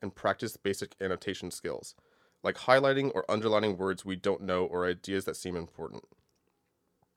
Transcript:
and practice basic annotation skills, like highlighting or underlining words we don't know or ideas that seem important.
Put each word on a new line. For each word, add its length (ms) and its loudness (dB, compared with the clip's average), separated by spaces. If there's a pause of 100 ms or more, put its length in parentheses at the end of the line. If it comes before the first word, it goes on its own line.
and 140 -8
practice 420 -2
basic 420 -4
annotation 520 -4
skills, 440 -8 (480)
like 140 2
highlighting 580 6
or 160 -2
underlining 460 2
words 260 -2
we 140 -4
don't 240 0
know 240 0
or 220 0
ideas 400 -2
that 100 -4
seem 180 -8
important. 540 -10 (1080)